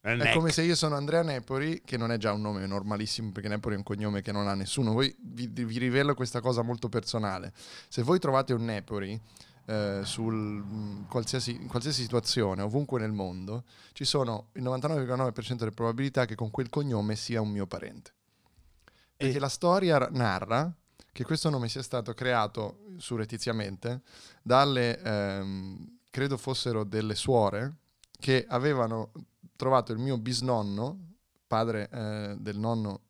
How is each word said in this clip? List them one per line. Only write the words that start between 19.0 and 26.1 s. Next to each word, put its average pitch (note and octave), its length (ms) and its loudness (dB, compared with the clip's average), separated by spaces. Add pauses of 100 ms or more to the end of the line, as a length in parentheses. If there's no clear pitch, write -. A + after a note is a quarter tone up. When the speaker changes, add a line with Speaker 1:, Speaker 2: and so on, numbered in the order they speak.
Speaker 2:
Perché C3+ 200 2
Speaker 1:
E C#3+ 40 0
Speaker 2:
la C3+ 100 0
storia F3 480 6
r-, B2+ 140 4
narra A#2+ 640 2 (380)
che - 140 -6
questo D#3+ 240 0
nome B2 180 0
sia C3 140 -4
stato A#2+ 320 -4
creato G#2+ 680 0 (180)
surrettiziamente A2+ 1040 -4 (400)
dalle, B2+ 600 4
ehm, G2 960 -4 (140)